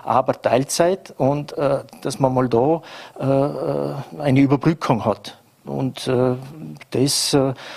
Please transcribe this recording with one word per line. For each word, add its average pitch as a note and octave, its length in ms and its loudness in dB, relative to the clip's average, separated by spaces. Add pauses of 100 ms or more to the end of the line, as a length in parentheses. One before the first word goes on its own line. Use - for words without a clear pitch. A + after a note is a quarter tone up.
aber B2+ 360 0
Teilzeit C#3 760 0
und, C#3+ 400 0
äh, C#3 220 0 (240)
dass C#3 160 -6
man C3 140 2
mal B2+ 140 2
da, C3+ 340 2 (380)
äh, C3 60 -4
äh, C#3+ 680 0 (280)
eine C#3 180 4
Überbrückung C#3 640 2
hat. - 320 -2 (300)
Und, C3+ 420 -4
äh, B2+ 260 2 (580)
das, C3+ 440 0
äh, C3+ 180 4 (240)